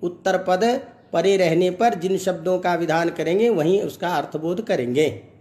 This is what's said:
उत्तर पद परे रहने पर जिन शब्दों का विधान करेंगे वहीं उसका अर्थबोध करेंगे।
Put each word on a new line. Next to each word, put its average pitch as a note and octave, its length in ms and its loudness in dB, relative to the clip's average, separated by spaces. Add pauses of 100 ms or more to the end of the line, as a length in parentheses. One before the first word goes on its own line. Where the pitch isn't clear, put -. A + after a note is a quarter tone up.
उत्तर F3+ 380 -2
पद F#3 240 0 (480)
परे F#3+ 240 2
रहने F3+ 360 4
पर A3+ 220 2
जिन F#3 240 -2
शब्दों F3+ 400 -2
का F3+ 160 0
विधान E3 360 0
करेंगे F3 400 0
वहीं F#3 320 2
उसका E3+ 280 -6
अर्थबोध E3 560 -4
करेंगे। C#3 400 0 (340)